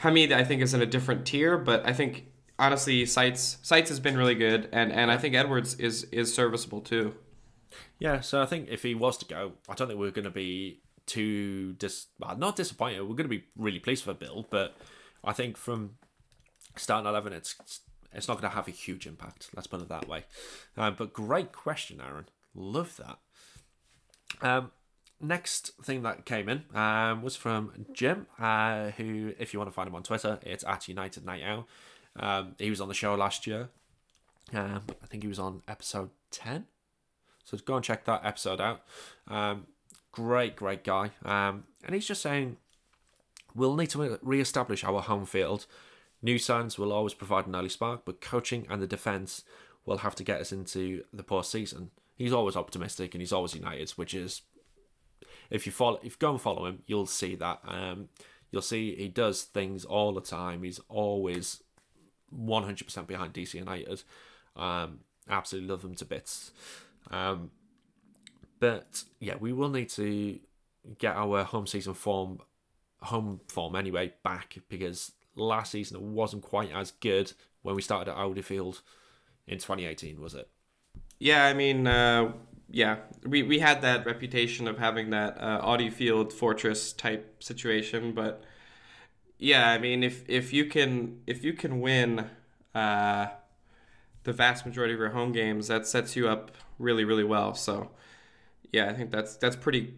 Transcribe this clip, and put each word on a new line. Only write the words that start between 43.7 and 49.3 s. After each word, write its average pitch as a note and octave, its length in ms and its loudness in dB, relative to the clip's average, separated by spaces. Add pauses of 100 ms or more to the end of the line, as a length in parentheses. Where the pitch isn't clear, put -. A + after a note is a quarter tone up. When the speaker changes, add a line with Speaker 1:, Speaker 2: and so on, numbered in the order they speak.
Speaker 2:
need D#3+ 160 0
to D3 100 -2
re-, A#2+ 200 -2
re-establish C3 600 0
our G2 180 2
home G2+ 240 0
field. F#2+ 400 0 (560)
New A#2+ 180 2
signs A#2 400 0
will G2+ 140 0
always G#2 200 0
provide G2 340 0
an F#2 80 -4
early F#2 140 -2
spark, A#2 360 -4
but F2+ 160 -10
coaching A#2+ 480 -2
and G2+ 120 -2
the F#2+ 60 -2
defence G2 560 -4 (420)